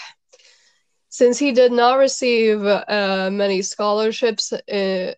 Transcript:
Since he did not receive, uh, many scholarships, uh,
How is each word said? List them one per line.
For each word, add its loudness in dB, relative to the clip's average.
Since 2
he 0
did 6
not 4
receive, 2
uh, -2
many -2
scholarships, -2
uh, -4